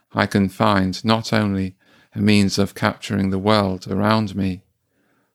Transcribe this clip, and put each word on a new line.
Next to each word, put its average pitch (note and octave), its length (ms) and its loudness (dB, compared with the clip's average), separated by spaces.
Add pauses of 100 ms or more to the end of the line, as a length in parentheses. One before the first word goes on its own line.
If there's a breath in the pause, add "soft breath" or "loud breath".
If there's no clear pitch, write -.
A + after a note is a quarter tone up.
(140)
I G2+ 120 2
can G2+ 240 2
find G2 560 0
not A2 260 0
only G2 460 -2 (360 soft breath)
a G#2+ 60 -6
means G2+ 400 2
of G2 160 -2
capturing G2+ 540 -4
the F#2+ 100 -2
world G2 480 0
around G2+ 480 0
me, F#2+ 260 -4 (720)